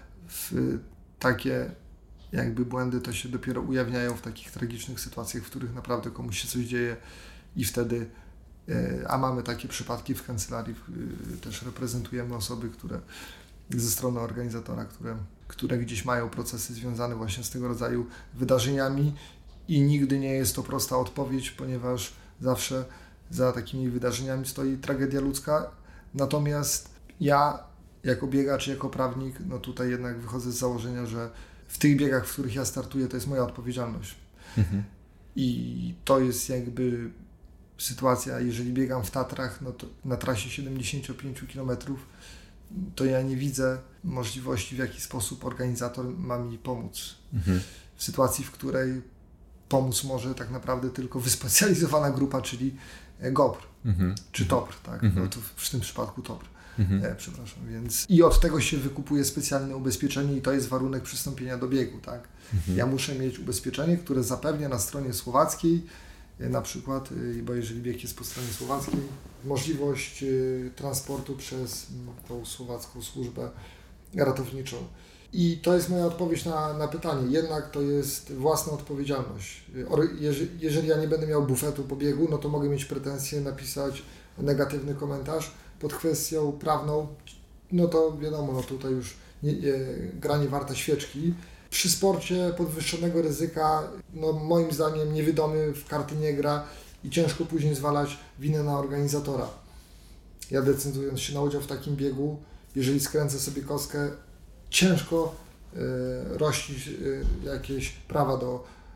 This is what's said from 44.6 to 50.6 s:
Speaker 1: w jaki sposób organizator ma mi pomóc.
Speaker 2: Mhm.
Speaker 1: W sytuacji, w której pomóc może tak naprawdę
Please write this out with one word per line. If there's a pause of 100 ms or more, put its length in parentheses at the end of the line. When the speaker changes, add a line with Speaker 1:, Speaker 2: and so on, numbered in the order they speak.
Speaker 1:
w
jaki
sposób
organizator
ma
mi
pomóc. (180)
Speaker 2:
Mhm. (360)
Speaker 1:
W
sytuacji,
w
której (680)
pomóc
może
tak
naprawdę